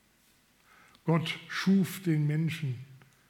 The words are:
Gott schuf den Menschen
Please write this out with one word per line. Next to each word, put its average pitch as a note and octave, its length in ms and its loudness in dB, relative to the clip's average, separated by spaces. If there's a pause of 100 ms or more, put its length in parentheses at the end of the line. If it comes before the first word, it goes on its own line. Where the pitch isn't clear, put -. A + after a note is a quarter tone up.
(1040)
Gott D#3+ 320 0 (120)
schuf - 540 2
den D3+ 240 2
Menschen D3 500 -2 (520)